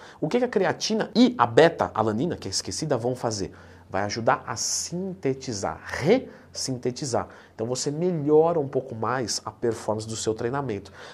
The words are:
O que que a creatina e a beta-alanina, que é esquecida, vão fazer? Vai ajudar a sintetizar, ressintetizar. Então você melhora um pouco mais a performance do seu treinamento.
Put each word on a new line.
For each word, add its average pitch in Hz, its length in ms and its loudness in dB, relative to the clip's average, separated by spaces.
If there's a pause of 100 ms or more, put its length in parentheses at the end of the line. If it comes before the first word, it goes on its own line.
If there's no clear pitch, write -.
(200)
O 147 80 -2
que 240 100 2
que 247 60 2
a 240 40 2
creatina 196 680 0
e 240 240 8
a 120 80 6
beta-alanina, 117 880 4
que 113 100 -12
é 98 40 -6
esquecida, 127 480 -4
vão 123 180 -2
fazer? 104 360 -4 (380)
Vai 95 120 -2
ajudar 117 440 0
a 120 80 -6
sintetizar, 135 1300 -4
ressintetizar. 123 1400 -2 (280)
Então 113 120 -4
você 127 240 -2
melhora 160 680 4
um 135 80 -4
pouco 131 260 -4
mais 113 520 -2
a 110 40 -6
performance 110 560 -2
do 113 80 -8
seu 110 200 -2
treinamento. 117 580 -4 (220)